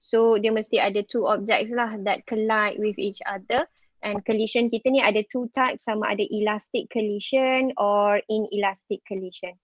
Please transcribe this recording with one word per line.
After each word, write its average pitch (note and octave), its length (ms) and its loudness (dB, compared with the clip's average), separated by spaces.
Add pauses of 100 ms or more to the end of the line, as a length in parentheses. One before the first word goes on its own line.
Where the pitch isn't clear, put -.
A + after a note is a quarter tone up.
So A3+ 400 4
dia A3 80 2
mesti A3 320 0
ada G3+ 240 0
two - 240 -2
objects G#3 400 0
lah A3+ 320 -4
that G3 240 -2
collide A3 560 0
with G#3+ 160 -2
each G3 320 -6
other. A3 400 -2 (340)
And G3+ 220 -6
collision A3 420 0
kita A3+ 220 0
ni C4+ 160 4
ada G#3+ 160 4 (100)
two B3 220 -4
types, - 320 0
sama G#3+ 320 -2
ada G#3 100 0
elastic G#3+ 640 -4
collision C4 880 0
or G#3 480 4
inelastic G3+ 800 -2
collision. F#3 580 -10